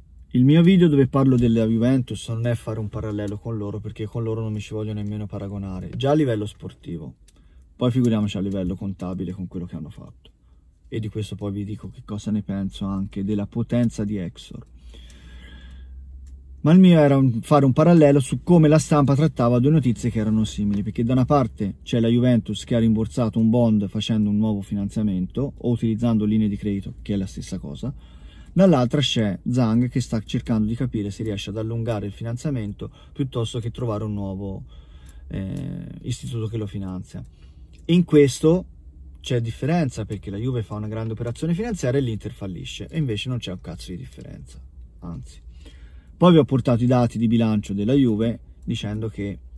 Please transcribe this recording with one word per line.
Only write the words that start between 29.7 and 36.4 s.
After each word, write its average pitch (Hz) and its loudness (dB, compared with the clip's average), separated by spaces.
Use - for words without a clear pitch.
che 131 -2
sta 113 -4
cercando 110 -2
di 113 -4
capire 113 -4
se 104 -8
riesce 104 -6
ad 101 -8
allungare 113 -4
il 101 -8
finanziamento 113 -6
piuttosto 127 -4
che 110 -6
trovare 113 -4
un 107 -4
nuovo, 98 -6
eh, 87 -8
istituto 120 -6